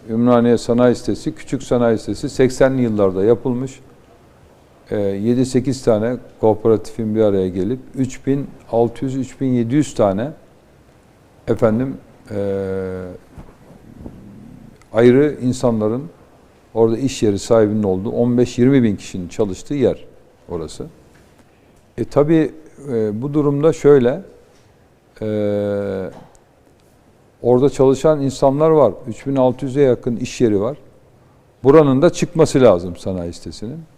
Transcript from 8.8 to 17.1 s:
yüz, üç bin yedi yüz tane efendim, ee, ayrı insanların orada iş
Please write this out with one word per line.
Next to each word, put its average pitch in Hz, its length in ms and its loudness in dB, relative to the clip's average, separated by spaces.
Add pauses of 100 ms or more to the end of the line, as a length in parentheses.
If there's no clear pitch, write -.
yüz, 131 100 -6
üç - 260 -8
bin 135 60 -2
yedi 123 280 0
yüz 151 200 0
tane 107 360 0 (1160)
efendim, 120 500 0 (340)
ee, 95 720 -6 (1900)
ayrı 123 480 4
insanların 120 600 -2 (720)
orada 113 240 2
iş 131 260 -4